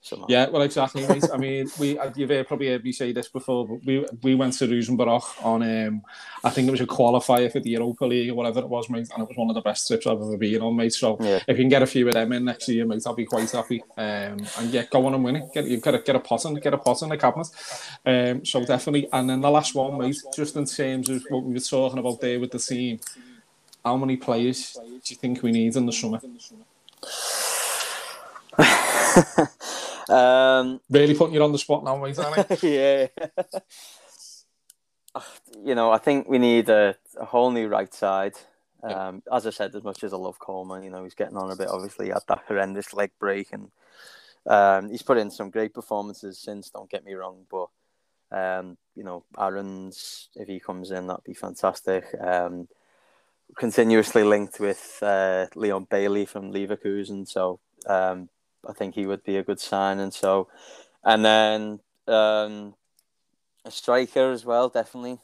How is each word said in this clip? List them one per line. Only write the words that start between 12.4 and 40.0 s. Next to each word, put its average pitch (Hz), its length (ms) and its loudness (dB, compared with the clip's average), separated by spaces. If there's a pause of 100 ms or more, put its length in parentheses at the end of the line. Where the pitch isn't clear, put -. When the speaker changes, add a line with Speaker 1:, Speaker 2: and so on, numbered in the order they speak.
Speaker 2:
next 123 240 -6
year, 117 160 2
mate, 110 220 -2
I'll 117 80 -6
be 113 100 -4
quite 113 240 -2
happy. 120 320 -4 (160)
Um, 104 480 -6 (140)
and 117 100 -2
yeah, 120 220 0
go 131 160 4
on 135 80 0
and 131 80 0
win 127 140 0
it. 151 180 -10
Get, 147 100 -2
you've 123 160 -2
gotta 131 160 2
get 131 180 0
a 127 40 4
pot - 260 -2
in, 156 80 -4
get 143 220 -2
a - 20 -2
pot 123 240 0
in 165 80 -6
the 151 80 -4
cabinet. 160 300 2 (580)
Um, 127 400 2
so 127 180 -2
definitely. 139 480 0
And 127 160 0
then 131 140 0
the 143 80 4
last 147 240 4
one, 139 240 -2
mate, 131 200 -2 (180)
just 151 200 -4
in 147 100 -2
terms 131 440 -2
of 131 200 -4
what 131 160 -2
we 127 100 -4
were 120 40 -2
talking 131 380 0
about 120 240 -4
there 123 180 -2
with 123 120 -6
the 123 80 -6
team, 120 400 -4 (840)
how 120 140 0
many 131 200 0
players 123 640 -2
do 120 280 -18
you 123 80 -12
think 123 260 -4
we 120 100 0
need 113 240 2
in 123 120 2
the 117 60 -2
summer? 113 280 -4 (2250)
Speaker 1:
<laughs> - 920 6 (580)
Um, 131 720 6 (100)
Speaker 2:
Really 147 260 6
putting 165 180 4
you 151 100 4
on 151 80 4
the 143 60 0
spot 143 260 -2
now, 139 140 -2
mate, 139 220 -6
aren't 156 320 0
I? 175 100 0
Speaker 1:
<laughs> 175 60 2
Yeah. 139 400 4 (2500)
You 127 100 0
know, 117 180 4
I 110 60 6
think 139 300 0
we 135 100 2
need 117 320 6
a, 104 260 6 (240)
a 110 60 -8
whole 123 240 2
new 117 180 -2
right 104 260 -2
side. 98 400 -2 (540)
Speaker 2:
Yeah. 95 200 -6
Speaker 1:
Um, 95 160 -14 (100)
as 113 140 0
I - 20 -4
said, 101 240 -8
as 98 100 -12
much 101 200 -12